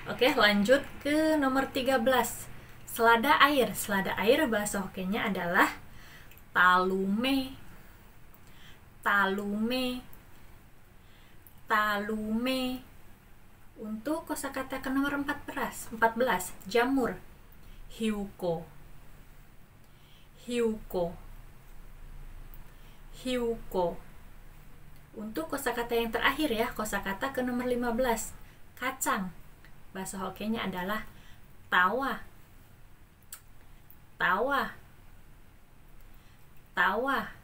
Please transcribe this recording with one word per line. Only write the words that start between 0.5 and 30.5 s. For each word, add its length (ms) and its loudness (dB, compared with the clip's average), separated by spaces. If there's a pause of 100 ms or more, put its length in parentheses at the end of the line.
ke 400 4
nomor 320 4
tiga 240 2
belas. 480 2 (400)
Selada 560 6
air. 320 6
Selada 480 0
air 240 6
bahasa 400 0
Hokkiennya 480 -2
adalah 480 2 (720)
talume. 1040 4 (1400)
Talume. 1040 0 (1600)
Talume. 1200 0 (960)
Untuk 480 -4
kosakata 560 -6
ke 80 -2
nomor 320 2
empat 240 -2
belas, 400 -6
empat 320 4
belas, 320 2 (160)
jamur. 480 4 (800)
Hyuko. 720 -2 (1800)
Hyuko. 720 0 (2000)
Hyuko. 720 0 (1200)
Untuk 320 -6
kosakata 480 -2
yang 160 2
terakhir 400 2
ya, 240 2
kosakata 560 -2
ke 80 -2
nomor 240 0
lima 320 0
belas, 400 0 (400)
kacang. 560 -2 (640)
Bahasa 240 -8
Hokkiennya 480 -2